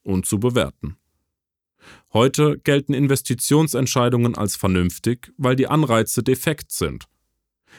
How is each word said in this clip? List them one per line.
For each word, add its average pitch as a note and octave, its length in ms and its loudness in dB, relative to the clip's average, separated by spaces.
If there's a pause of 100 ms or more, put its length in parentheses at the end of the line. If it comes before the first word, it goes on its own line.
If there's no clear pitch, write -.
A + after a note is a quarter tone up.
und F#2 240 -2
zu G#2 120 -2
bewerten. G2+ 580 -2 (1160)
Heute C#3+ 460 2
gelten C#3+ 340 0
Investitionsentscheidungen B2+ 1400 0
als G#2 200 -4
vernünftig, F#2 840 -2
weil C3 180 0
die C3 120 0
Anreize A#2+ 560 0
defekt C3 480 -2
sind. C2+ 340 -6 (720)